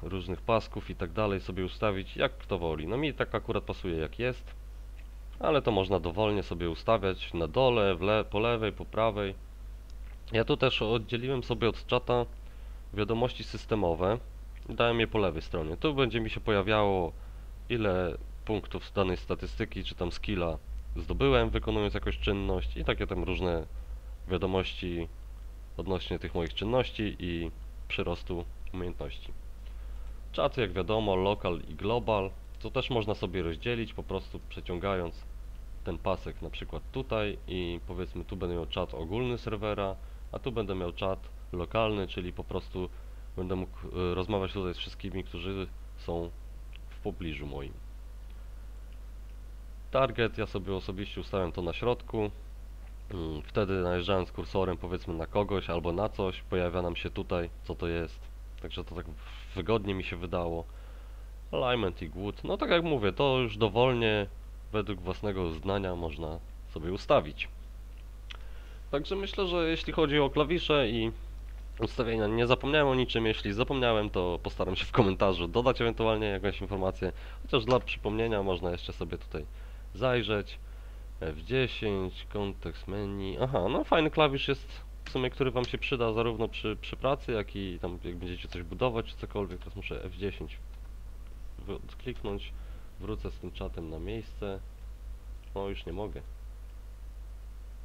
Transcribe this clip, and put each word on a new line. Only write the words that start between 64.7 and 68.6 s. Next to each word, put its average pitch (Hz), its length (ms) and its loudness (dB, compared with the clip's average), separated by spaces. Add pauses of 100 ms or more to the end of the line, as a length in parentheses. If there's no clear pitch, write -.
według 104 280 0
własnego 95 420 0
uznania 90 540 0
można 82 420 -4 (300)
sobie 82 240 -4
ustawić. 98 560 2 (1400)